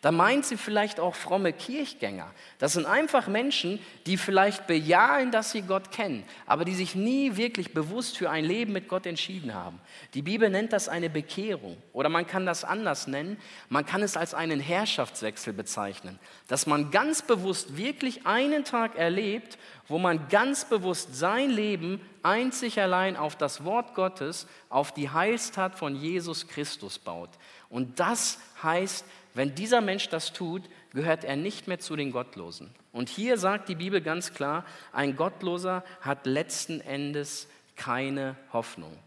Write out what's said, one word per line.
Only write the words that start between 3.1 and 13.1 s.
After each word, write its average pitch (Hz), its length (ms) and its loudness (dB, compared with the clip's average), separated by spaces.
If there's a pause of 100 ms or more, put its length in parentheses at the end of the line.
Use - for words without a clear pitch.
Menschen, 208 520 0 (280)
die 185 100 2
vielleicht 196 480 4
bejahen, 196 640 6
dass 220 220 2
sie 220 100 -2
Gott 190 300 -2
kennen, 151 320 -4 (240)
aber 156 180 4
die 185 80 0
sich 185 220 -2
nie 240 420 2
wirklich 226 380 -2
bewusst 180 420 -2
für 170 140 0
ein 156 120 0
Leben 208 300 0
mit 190 140 -4
Gott 185 180 -2
entschieden 170 480 -6
haben. 87 260 -8 (360)
Die 139 80 -4
Bibel 214 260 4
nennt 214 240 2
das 202 160 0
eine 170 220 -2
Bekehrung 151 680 -6 (160)
oder 143 160 2
man 165 160 2
kann 185 220 -2
das 170 160 -2
anders 180 420 -2
nennen. 156 320 -6 (320)